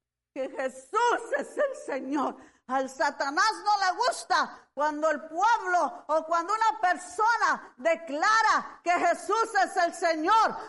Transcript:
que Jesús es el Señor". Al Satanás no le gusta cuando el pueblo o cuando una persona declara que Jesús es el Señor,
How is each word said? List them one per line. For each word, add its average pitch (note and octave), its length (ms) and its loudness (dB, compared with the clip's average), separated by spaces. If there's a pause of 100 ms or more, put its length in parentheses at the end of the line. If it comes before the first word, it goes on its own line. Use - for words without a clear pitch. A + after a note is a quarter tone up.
(320)
que C4+ 160 -6
Jesús D#4 880 -2
es - 200 -6
el C#5 180 0
Señor". C4+ 640 -4 (300)
Al C4 200 -2
Satanás D4 640 0 (140)
no G#4 140 2
le F#4 180 0
gusta F#4+ 760 -2
cuando D4+ 340 0
el D4+ 180 -4
pueblo F4+ 800 0
o D#4 200 2
cuando E4+ 260 0
una A4 260 0
persona F#4 1000 0
declara E4 1040 0
que E4+ 80 0
Jesús F#4+ 720 0
es - 140 -4
el E4+ 180 2
Señor, E4+ 600 2 (140)